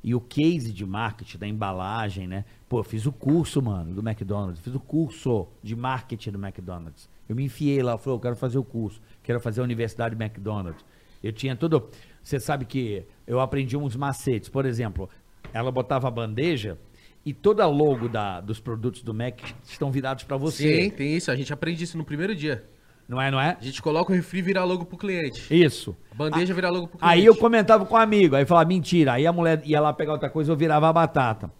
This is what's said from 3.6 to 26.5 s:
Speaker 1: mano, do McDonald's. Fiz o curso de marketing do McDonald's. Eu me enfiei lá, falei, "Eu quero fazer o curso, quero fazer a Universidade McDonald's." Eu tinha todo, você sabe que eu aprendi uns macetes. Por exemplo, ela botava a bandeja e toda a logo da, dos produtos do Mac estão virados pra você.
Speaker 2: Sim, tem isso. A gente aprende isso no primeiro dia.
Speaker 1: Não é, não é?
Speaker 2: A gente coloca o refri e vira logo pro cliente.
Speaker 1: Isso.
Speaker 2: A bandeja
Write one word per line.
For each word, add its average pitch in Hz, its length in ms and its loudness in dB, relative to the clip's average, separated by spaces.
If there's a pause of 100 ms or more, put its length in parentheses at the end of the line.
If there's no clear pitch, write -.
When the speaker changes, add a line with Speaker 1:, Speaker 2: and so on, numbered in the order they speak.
Speaker 1:
mano, 90 320 -4
do 107 120 -6
McDonald's. 101 540 -6
Fiz 123 140 -10
o 135 40 -4
curso 131 680 -2 (160)
de 107 120 -8
marketing 120 580 -6
do 101 40 -8
McDonald's. 90 720 -12 (180)
Eu 107 80 -6
me 131 100 -4
enfiei 139 360 -2
lá, 120 160 0
falei, 131 180 -4
"Eu 107 60 -6
quero 120 140 -4
fazer 127 240 -2
o 127 40 -2
curso, 113 380 -8 (220)
quero 120 160 -2
fazer 117 220 -4
a - 20 -2
Universidade 117 500 -4
McDonald's." 104 720 -8 (380)
Eu 110 100 -4
tinha 131 220 -6
todo, 160 340 0 (320)
você - 180 -6
sabe 135 260 -4
que 107 380 -4 (220)
eu 123 140 -2
aprendi 131 360 -2
uns 143 200 -4
macetes. 131 520 -4
Por 135 160 -2
exemplo, 113 460 -4 (420)
ela 120 200 -4
botava 127 360 0
a 123 40 -2
bandeja 113 680 -4 (480)
e 147 80 -6
toda 208 300 2
a 175 40 6
logo 143 400 2
da, 104 340 -4
dos 107 180 -8
produtos 117 420 -6
do 113 100 -10
Mac 113 280 -6 (240)
estão - 280 -6
virados 131 320 -4
pra 135 140 -6
você. 151 460 0
Speaker 2:
Sim, 202 80 0
tem 147 240 -4
isso. 175 160 -2
A 123 40 0
gente 135 160 -6
aprende 160 320 -4
isso 165 140 -10
no 160 80 -6
primeiro 165 300 -4
dia. 147 280 -6 (460)
Speaker 1:
Não 123 100 -4
é, 135 120 0
não 135 80 0
é? 156 200 0
Speaker 2:
A 110 40 -14
gente 131 180 -10
coloca 160 300 0
o 190 40 2
refri 180 240 -2
e - 40 -4
vira 190 200 2
logo 180 220 -2
pro 175 140 -16
cliente. 175 420 -4 (140)
Speaker 1:
Isso. 147 400 6 (160)
Speaker 2:
A - 40 -20
bandeja 156 380 0